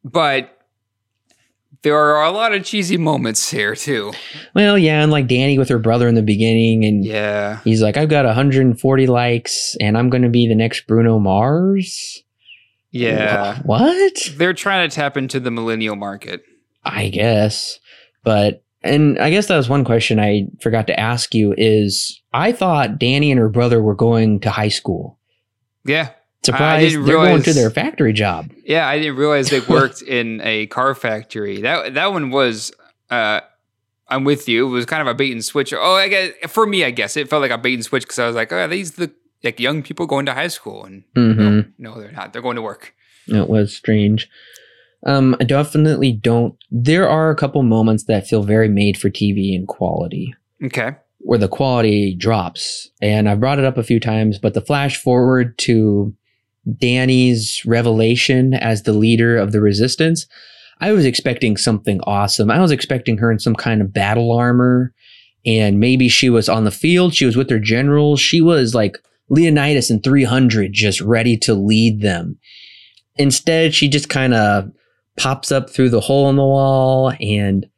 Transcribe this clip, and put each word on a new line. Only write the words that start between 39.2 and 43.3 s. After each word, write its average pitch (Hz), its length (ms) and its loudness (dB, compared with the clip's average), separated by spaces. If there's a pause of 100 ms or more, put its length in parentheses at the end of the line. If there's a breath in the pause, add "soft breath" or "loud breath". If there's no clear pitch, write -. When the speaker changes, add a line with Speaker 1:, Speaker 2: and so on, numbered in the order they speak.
Speaker 1:
like, 120 160 -6
young 139 240 -4
people 170 240 -8
going 139 200 -4
to 131 80 -6
high 151 140 -6
school?" 104 360 -14
And 98 200 -20 (120)
Speaker 2:
Mm-hmm. 107 440 4 (180)
Speaker 1:
no, 113 160 -18
no, 117 80 -18
they're 104 100 -20
not. 107 220 -16
They're 117 80 -10
going 123 140 -4
to 113 60 -8
work. - 300 -14 (360 soft breath)
Speaker 2:
It 107 200 0